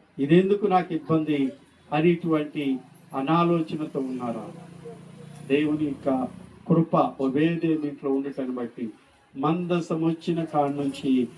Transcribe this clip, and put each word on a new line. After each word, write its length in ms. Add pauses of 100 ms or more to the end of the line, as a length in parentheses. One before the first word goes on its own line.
(200)
ఇది 180
ఎందుకు 280
నాకు 280
ఇబ్బంది" 560 (440)
అనేటువంటి 840 (380)
అనాలోచనతో 840
ఉన్నారా? 480 (1000)
దేవుని 380
యొక్క 420 (420)
కృప 260 (300)
ఒబేదేము 680
ఇంట్లో 260
ఉండటాన్ని 420
బట్టి 300 (540)
మందసం 560 (100)
వచ్చిన 340 (100)
కాడ 160 (120)
నుంచి 460 (100)